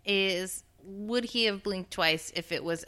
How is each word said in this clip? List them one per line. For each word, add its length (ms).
is, 580
would 400
he 220
have 180
blinked 280
twice 440
if 160
it 120
was 240